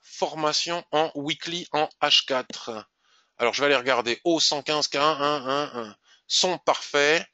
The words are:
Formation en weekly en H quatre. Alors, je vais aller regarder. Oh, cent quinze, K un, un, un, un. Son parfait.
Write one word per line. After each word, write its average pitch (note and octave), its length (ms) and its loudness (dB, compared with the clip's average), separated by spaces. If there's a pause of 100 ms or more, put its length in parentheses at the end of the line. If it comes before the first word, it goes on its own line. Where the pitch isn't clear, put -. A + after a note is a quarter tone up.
Formation D#3 800 -4 (100)
en D3+ 220 2
weekly D#3 580 -6
en D3+ 180 0 (100)
H - 240 4
quatre. A#2+ 600 -6 (520)
Alors, A#2 140 2
je - 80 -4
vais C#3+ 60 2
aller C#3+ 100 4
regarder. A#2+ 480 0
Oh, E3 160 2
cent D3 220 0
quinze, D3+ 260 -2
K - 80 -4
un, C#3+ 60 2
un, D3 440 0
un, C3+ 360 -4
un. G#2+ 140 -14 (300)
Son F3+ 300 0
parfait. D3 760 2